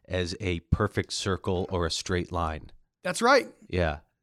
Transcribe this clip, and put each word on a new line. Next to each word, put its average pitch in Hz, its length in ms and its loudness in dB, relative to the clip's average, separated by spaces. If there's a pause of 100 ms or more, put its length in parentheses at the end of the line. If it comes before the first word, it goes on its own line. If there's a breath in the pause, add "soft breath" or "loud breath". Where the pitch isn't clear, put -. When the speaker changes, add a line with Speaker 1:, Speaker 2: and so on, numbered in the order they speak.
Speaker 1:
as 90 320 -2
a 90 180 0 (120)
perfect - 420 0
circle 92 580 -2
or 85 140 0
a 80 60 -2
straight 87 420 -4
line. 80 360 -4 (320)
Speaker 2:
That's 180 200 -4
right. 254 260 6 (220)
Speaker 1:
Yeah. 80 300 0 (240)